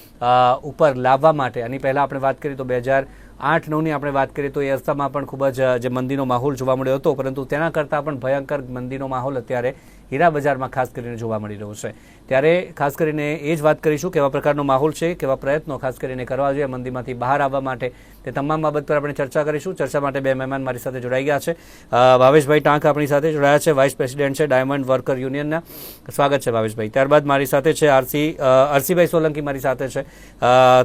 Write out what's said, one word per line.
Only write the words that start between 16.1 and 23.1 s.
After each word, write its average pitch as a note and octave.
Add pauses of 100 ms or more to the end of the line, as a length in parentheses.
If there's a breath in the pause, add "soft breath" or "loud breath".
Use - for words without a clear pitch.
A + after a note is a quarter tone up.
કરવા C3+
જોઈએ C#3
મંદીમાંથી B2+
બહાર B2+
આવવા C#3
માટે, B2+ (320 loud breath)
તે C3+
તમામ D3
બાબત D3
પર D3+
આપણે C#3+
ચર્ચા C#3+
કરીશું. D3+
ચર્ચા D3
માટે C#3
બે C3+
મહેમાન C3
મારી B2
સાથે C3
જોડાઈ B2+
ગયા C#3+
છે. E3
અ, B2+
ભાવેશભાઈ C#3+
ટાંક D3+
આપણી D3
સાથે D3